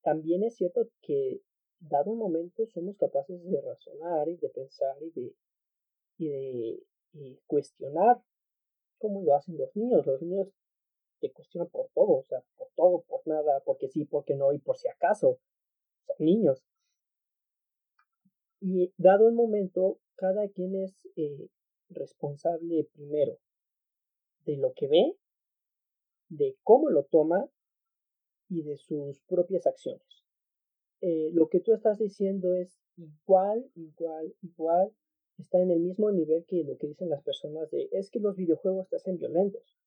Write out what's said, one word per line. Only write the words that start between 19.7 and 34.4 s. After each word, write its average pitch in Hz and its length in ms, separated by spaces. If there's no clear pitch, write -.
cada 196 340
quien 190 280
es, 190 180
eh, 147 320
responsable 160 1040
primero 147 460
de 151 120
lo 131 160
que 135 160
ve, 226 280
de 143 340
cómo 285 280
lo 147 140
toma 170 440
y 165 140
de 147 140
sus 143 460
propias 180 440
acciones. - 580
Eh, 160 320
lo 160 160
que 180 120
tú 226 120
estás 208 260
diciendo 196 560
es 180 240
igual, 190 800
igual, 160 680